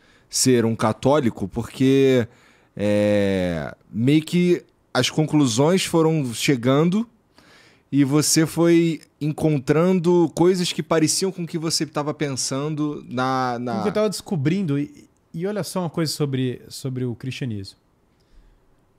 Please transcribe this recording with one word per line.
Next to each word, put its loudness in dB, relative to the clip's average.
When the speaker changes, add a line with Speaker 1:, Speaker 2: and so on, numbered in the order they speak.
Speaker 1:
ser 2
um 0
católico, 0
porque, 2
é... 0
meio 2
que 0
as 0
conclusões 2
foram 0
chegando 0
e 4
você 2
foi 2
encontrando 2
coisas 2
que -6
pareciam 0
com -8
o -6
que -8
você -4
tava -6
pensando -4
na, -2
na -6
Speaker 2:
Com -4
o -2
que -2
eu 0
tava 0
descobrindo. -2
E, -8
e -6
olha -4
só -6
uma -4
coisa -4
sobre, -4
sobre -8
o -4
cristianismo. -10